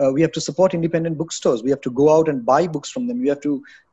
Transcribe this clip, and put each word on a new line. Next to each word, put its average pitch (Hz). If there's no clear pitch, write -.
uh, 135
we 139
have 156
to 160
support 185
independent 165
bookstores. 139
We 127
have 139
to -
go 143
out 160
and 131
buy 143
books 156
from 123
them. 123
We 135
have 143
to, 143